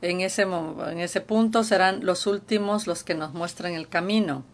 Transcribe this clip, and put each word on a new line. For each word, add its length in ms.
en 200
ese 240
mo-, 420
en 120
ese 220
punto 420
serán 420
los 220
últimos 600
los 160
que 100
nos 200
muestren 420
el 120
camino. 560